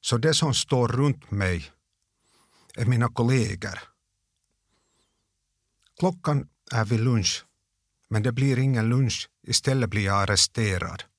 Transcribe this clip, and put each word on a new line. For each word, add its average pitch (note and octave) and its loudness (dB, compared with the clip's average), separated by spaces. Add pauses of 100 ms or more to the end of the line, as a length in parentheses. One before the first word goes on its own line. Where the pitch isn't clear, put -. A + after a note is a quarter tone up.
Så - -2
det D3 0
som C#3+ 0
står B2 0
runt C3+ -2
mig F#2 -2 (1040)
är A#2 -4
mina B2 2
kollegor. A2 -2 (2250)
Klockan E3+ 0 (220)
är A2+ 2
vid A2+ 2
lunch, A2+ 0 (640)
men G#2+ 0
det B2 0
blir C3 2
ingen B2 2
lunch. B2 0 (140)
Istället B2 0
blir G#2 0
jag G2 2
arresterad. G2 0 (160)